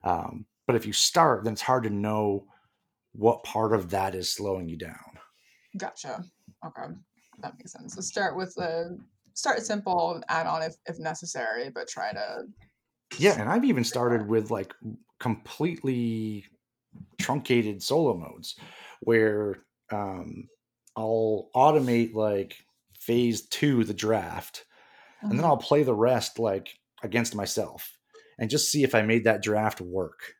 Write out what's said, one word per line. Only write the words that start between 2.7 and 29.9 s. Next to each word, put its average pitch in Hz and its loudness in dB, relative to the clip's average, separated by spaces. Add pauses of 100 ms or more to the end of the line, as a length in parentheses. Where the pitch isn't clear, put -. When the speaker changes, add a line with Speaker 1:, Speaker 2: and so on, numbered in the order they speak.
Speaker 1:
what 110 4
part 110 0
of 90 0
that 95 0
is 90 -4
slowing 95 -4
you 82 -8
down. - -16 (580)
Speaker 2:
Gotcha. 180 -10 (400)
Okay. 160 -14 (460)
That - -16
makes - -20
sense. - -18
So 190 -14
start 185 -4
with 185 -8
the 170 -4 (400)
start 254 0
simple 185 0
and 160 -10
add 160 0
on 160 -2
if, 165 -6 (120)
if 165 -10
necessary, 139 -6
but - -8
try - -6
to - -8 (720)
Speaker 1:
Yeah, 156 6
and 107 -2
I've 233 2
even 143 4
started 120 2
with, 110 2
like, 98 -4 (440)
completely 117 -4 (760)
truncated 120 0
solo 143 2
modes - -14 (440)
where, 104 2 (280)
um, 95 -8 (480)
I'll 110 0
automate, 127 4
like, 104 -2 (300)
phase 120 0
two, 131 2
the 104 -4
draft, 92 -2 (560)
and 208 -2
then 123 2
Speaker 2:
Mm-hmm. 165 2
Speaker 1:
I'll 147 6
play 147 4
the 123 2
rest, 117 2
like, 98 -2 (240)
against 117 -2
myself - -6 (400)
and 113 -4
just 147 0
see 151 2
if 127 2
I 110 6
made 113 2
that 107 4
draft 107 0
work 90 -6